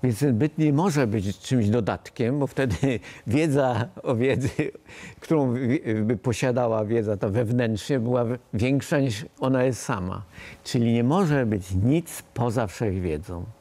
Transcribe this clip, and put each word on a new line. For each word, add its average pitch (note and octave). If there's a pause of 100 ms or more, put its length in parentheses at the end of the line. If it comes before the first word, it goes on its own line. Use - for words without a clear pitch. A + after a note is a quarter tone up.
Więc B2
ten C#3
byt D3+
nie D#3
może D3
być G2+
czymś A#2
dodatkiem, A#2+
bo C#3
wtedy B2 (300)
<laughs> -
wiedza C3+ (140)
o -
wiedzy, B2+ (720)
którą C#3
wi-, B2+ (220)
by A2
posiadała A#2+
wiedza, G#2+
ta G#2+
wewnętrznie A#2+
była A#2+
w-, A#2+ (160)
większa C3
niż B2+ (140)
ona C3
jest B2+
sama. F#2+ (420)
Czyli A#2
nie A#2
może D3
być F#2+ (140)
nic D#3 (120)
poza A#2+
wszechwiedzą. F2+ (160)